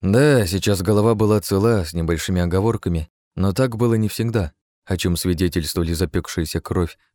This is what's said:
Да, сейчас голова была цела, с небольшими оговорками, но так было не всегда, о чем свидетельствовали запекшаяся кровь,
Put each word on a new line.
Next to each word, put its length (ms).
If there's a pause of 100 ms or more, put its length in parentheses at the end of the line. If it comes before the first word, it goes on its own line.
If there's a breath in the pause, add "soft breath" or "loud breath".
Да, 460
сейчас 340
голова 320
была 280
цела, 420
с 100
небольшими 480
оговорками, 680 (260)
но 160
так 240
было 200
не 120
всегда, 460 (320)
о 100
чем 220
свидетельствовали 760
запекшаяся 680
кровь, 360 (180)